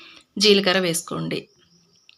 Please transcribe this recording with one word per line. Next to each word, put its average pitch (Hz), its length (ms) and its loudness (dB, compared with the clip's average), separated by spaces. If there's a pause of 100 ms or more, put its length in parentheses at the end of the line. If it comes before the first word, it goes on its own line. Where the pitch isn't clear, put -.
(440)
జీలకర్ర 196 420 4
వేసుకోండి. 160 520 -6 (800)